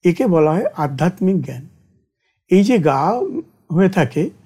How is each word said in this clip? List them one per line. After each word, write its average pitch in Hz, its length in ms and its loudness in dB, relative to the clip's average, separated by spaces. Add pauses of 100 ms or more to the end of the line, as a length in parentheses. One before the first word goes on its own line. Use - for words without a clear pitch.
একে 180 220 2
বলা 156 260 2
হয় 190 120 -2 (120)
আধ্যাত্মিক 156 640 -2
জ্ঞান। 131 260 -12 (800)
এই 196 160 4
যে 240 140 2
গা 151 340 0 (600)
হয়ে 185 160 2
থাকে, 165 420 -2 (160)